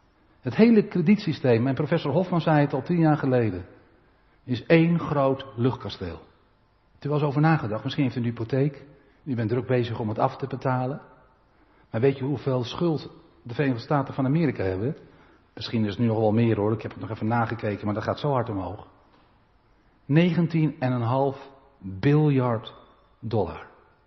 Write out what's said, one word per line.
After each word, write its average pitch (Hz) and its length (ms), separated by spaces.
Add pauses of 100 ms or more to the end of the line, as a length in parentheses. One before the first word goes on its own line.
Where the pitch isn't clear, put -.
(400)
Het 120 160
hele 220 260
kredietsysteem, 147 840
en 135 80
professor 151 380
Hofman 180 280
zei 151 200
het 143 120
al 135 100
tien 175 160
jaar 156 180
geleden, 117 500 (760)
is 123 220
één 165 320
groot 139 480 (100)
luchtkasteel. 101 640 (720)
Hebt - 120
u 147 40
wel 147 100
eens 147 80
over 143 140
nagedacht? 151 440
Misschien 135 200
heeft 123 120
u 131 40
een 117 60
hypotheek. 131 580 (400)
U 135 100
bent 113 140
druk 120 180
bezig 117 320
om 113 100
het 107 100
af - 180
te 139 100
betalen. 127 540 (920)
Maar 110 100
weet 139 180
je - 60
hoeveel 135 400
schuld 160 460 (320)
de 120 120
Verenigde 131 280
Staten 139 320
van 139 100
Amerika 139 380
hebben? 95 340 (580)
Misschien 110 300
is 104 60
het 92 80
nu 120 80
nog 110 120
wel 107 140
meer 113 240
hoor, 104 160
ik 113 100
heb 131 80
het - 100
nog - 100
even 110 160
nagekeken, 110 580
maar 104 100
dat 107 80
gaat 104 160
zo 147 140
hard 117 160
omhoog. 92 380 (1160)
Negentien 160 720
en 127 140
een 123 100
half 135 480 (280)
biljard 127 960 (460)
dollar. 104 460 (400)